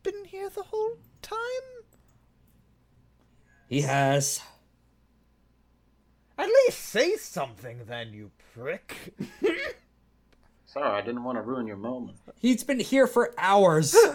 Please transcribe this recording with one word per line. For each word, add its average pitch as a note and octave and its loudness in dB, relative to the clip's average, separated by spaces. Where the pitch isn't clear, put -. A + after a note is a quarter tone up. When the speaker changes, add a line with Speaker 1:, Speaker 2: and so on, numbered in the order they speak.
Speaker 1:
been G4+ -8
here F#4+ -10
the G4+ -10
whole A4 -4
time?" G#4+ -10
Speaker 2:
He C#3 0
has. C#3 2
Speaker 1:
At D4+ -2
least B4 4
say E4 0
something A#2+ -10
then, A2+ -12
you G#2 -16
prick. - -12
<laughs> - -20
Speaker 3:
Sorry, C#3 -4
I G2+ 0
didn't A#2+ -6
want B2+ -4
to G#2+ -6
ruin A#2+ -6
your G#2 -10
moment. A2+ -10
Speaker 2:
He's A#3+ 0
been C4+ -2
here C4+ 4
for - 0
hours. F3 4